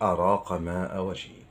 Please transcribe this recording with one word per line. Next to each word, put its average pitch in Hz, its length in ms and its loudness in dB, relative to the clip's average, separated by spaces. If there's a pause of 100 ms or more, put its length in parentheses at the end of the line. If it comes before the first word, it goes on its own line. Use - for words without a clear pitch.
أراق 95 500 2
ماء 90 500 -2
وجهي. 92 340 -8 (140)